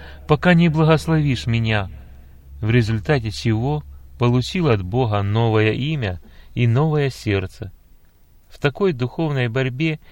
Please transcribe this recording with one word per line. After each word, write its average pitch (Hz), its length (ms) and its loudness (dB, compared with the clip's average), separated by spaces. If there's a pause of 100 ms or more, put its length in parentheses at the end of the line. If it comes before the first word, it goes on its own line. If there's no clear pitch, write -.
(260)
пока 175 280 4
не 170 140 6
благословишь 156 800 2
меня", 113 440 0 (720)
в 110 100 -2
результате 113 600 0
чего 120 540 -2 (340)
получил 127 500 0
от 107 140 2
Бога 104 400 -2
новое 110 500 2
имя 117 480 -4 (340)
и 120 120 2
новое 143 420 2
сердце. 98 640 -4 (760)
В - 100 -20
такой 185 340 0
духовной 131 540 -2
борьбе 131 540 -4 (120)